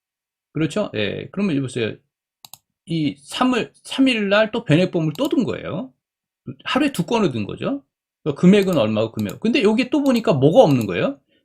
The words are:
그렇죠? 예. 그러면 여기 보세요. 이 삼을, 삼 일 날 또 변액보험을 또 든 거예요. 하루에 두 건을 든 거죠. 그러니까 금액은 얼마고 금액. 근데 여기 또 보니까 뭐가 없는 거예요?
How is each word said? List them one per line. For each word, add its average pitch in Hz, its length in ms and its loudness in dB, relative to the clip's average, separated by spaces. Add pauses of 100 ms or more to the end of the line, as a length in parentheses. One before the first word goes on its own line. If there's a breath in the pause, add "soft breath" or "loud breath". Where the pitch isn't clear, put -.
(520)
그렇죠? 160 420 -4
예. 101 380 -4
그러면 196 240 -2
여기 139 60 -2
보세요. 120 320 -4 (920)
이 160 320 -2
삼을, 254 540 -4 (120)
삼 262 240 0
일 220 200 0
날 214 240 2
또 233 120 -6
변액보험을 160 540 0
또 277 100 -2
든 277 160 0
거예요. 127 480 -8 (720)
하루에 277 280 -2
두 165 140 -4
건을 208 260 0
든 110 140 -4
거죠. 262 360 -6 (400)
그러니까 147 180 -4
금액은 185 360 6
얼마고 110 360 0
금액. 104 280 -8
근데 247 220 0
여기 220 280 2
또 294 120 0
보니까 233 320 0
뭐가 151 300 6
없는 127 220 2
거예요? 120 320 -4 (260)